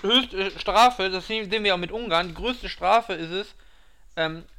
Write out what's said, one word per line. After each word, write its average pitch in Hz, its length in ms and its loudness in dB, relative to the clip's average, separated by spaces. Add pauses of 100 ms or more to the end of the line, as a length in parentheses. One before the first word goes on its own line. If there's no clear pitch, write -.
höchste 196 580 0
Strafe, 208 520 4
das 185 160 -6
sehen, 220 240 -4
sehen 214 120 0
wir 196 120 4
auch 180 40 0
mit 175 120 -4
Ungarn, 185 380 -2
die 165 40 -12
größte 202 340 -6
Strafe 202 460 2
ist 165 180 -8
es, 196 160 -6 (680)
ähm, 160 280 -4 (160)